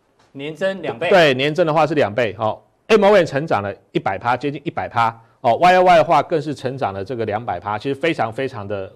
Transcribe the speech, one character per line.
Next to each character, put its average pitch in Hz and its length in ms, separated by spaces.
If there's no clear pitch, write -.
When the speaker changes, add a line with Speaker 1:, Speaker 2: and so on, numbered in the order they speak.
Speaker 1:
年 147 240
增 190 240
两 127 180
倍。 170 120
Speaker 2:
对， 160 240
年 143 200
增 170 120
的 151 80
话 156 120
是 147 60
两 127 180
倍。 110 280
哦 107 200
，M 214 180
O 208 100
N 175 120
成 143 200
长 107 160
了 101 80
一 175 60
百 98 180
趴， 120 180
接 143 160
近 143 140
一 - 60
百 92 180
趴。 117 260
哦 120 140
，Y 180 200
O 185 60
Y 180 160
的 151 40
话 147 200
更 160 180
是 143 140
成 127 240
长 104 160
了 98 100
这 127 100
个 113 120
两 104 180
百 92 160
趴， 104 180
其 - 80
实 139 80
非 160 200
常 113 180
非 135 160
常 107 180
的 98 300